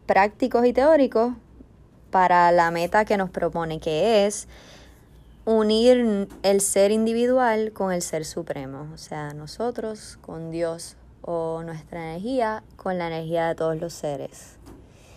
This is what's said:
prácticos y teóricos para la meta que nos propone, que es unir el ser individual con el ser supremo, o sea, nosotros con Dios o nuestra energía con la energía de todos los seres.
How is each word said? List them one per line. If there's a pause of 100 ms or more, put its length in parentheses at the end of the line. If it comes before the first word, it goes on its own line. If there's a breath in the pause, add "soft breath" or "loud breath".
prácticos
y
teóricos (800)
para
la
meta
que
nos
propone,
que
es (960 loud breath)
unir (160)
el
ser
individual
con
el
ser
supremo,
o
sea,
nosotros
con
Dios (240)
o
nuestra
energía (120)
con
la
energía
de
todos
los
seres. (600 soft breath)